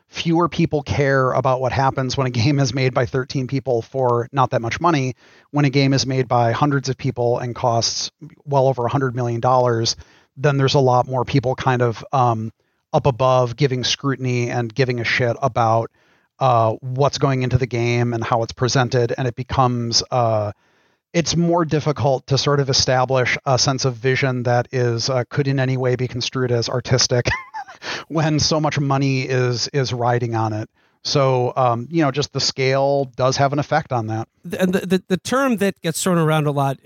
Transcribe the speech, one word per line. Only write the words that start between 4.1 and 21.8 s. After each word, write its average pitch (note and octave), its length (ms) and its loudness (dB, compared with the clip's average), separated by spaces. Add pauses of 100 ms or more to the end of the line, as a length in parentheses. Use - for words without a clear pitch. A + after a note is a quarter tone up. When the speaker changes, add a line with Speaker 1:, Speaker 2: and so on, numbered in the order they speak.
Speaker 1:
not C3+ 180 2
that B2+ 100 0
much A2+ 200 -6
money. D3+ 340 2 (380)
When D3 120 2
a C#3 60 4
game C3+ 220 4
is B2+ 140 0
made C3 200 -2
by A#2+ 240 2
hundreds C#3 380 0
of C3 100 -4
people A#2+ 400 -2
and A#2+ 160 -6
costs - 560 -2 (340)
well C#3 220 2
over B2+ 180 0
a A#2 60 -2
hundred C3+ 240 -2
million A#2+ 260 -4
dollars, B2 540 2 (420)
then C#3 200 2
there's C3+ 180 2
a D3 60 6
lot B2 260 4
more B2+ 180 -2
people B2+ 300 0
kind B2 280 0
of, A#2 300 -2
um, A#2 400 0 (400)
up D3+ 140 2
above B2+ 500 2
giving B2+ 280 0
scrutiny B2 640 -2
and A#2+ 240 -4
giving B2+ 260 0
a A#2 40 -4
shit A#2 380 0
about, A2+ 480 0 (500)
uh, A#2 400 4
what's C3 380 -2
going C3+ 240 0
into B2+ 160 -2
the C3 80 -2
game A#2+ 460 0
and A2+ 120 -4
how A#2 180 0
it's A2+ 100 -8
presented. B2 640 0
And C3 120 -2
it A#2 80 -8
becomes, B2 760 0
uh, A2 420 0 (600)
it's E3+ 240 0
more E3+ 280 2
difficult C#3 640 -2